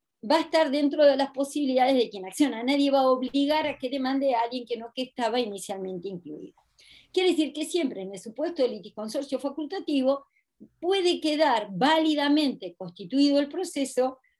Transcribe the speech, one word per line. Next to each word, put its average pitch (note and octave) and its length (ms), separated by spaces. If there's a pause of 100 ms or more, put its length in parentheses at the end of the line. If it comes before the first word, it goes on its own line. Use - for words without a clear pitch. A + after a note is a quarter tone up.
(280)
va D4 80
a E4 40
estar D#4+ 300
dentro D4 340
de C#4 120
las C4+ 140
posibilidades C4+ 640
de A3+ 140
quien F#3+ 160
acciona. A#3 360
Nadie C#4 280
va C4+ 100
a C4 100
obligar C#4 580
a C#4 100
que C4 100
demande C4+ 460
a A3+ 80
alguien A#3+ 240
que A#3+ 100
no, A3+ 160
que B3+ 100
estaba B3 360
inicialmente F#3+ 720
incluido. - 520 (520)
Quiere F#4 180
decir D4+ 220
que D#4 120
siempre D4+ 380
en F#3+ 100
el G3 60
supuesto C#4+ 440
del A3+ 100
litisconsorcio A3 640
facultativo C#4 880 (540)
puede F4 400
quedar D4 500
válidamente C#4+ 1040
constituido C4 640
el C#4+ 100
proceso, C4+ 720 (220)